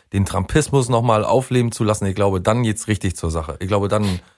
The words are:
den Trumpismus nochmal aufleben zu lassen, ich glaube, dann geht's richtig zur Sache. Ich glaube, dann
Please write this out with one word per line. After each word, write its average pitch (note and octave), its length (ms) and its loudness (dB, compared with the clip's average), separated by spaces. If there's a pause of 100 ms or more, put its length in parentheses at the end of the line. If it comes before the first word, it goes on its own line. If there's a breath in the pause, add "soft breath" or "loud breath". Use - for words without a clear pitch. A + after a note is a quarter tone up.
(140)
den G2 120 2
Trumpismus B2 640 0
nochmal A#2 340 2
aufleben B2 480 0
zu - 120 -4
lassen, G#2 240 0
ich F#2+ 80 -2
glaube, G2 260 0
dann A2 220 2
geht's G#2+ 240 -2
richtig G2 280 -2
zur E2 160 -4
Sache. D#2+ 280 -6
Ich F2+ 80 -6
glaube, G2+ 200 0
dann G2 320 0 (180 soft breath)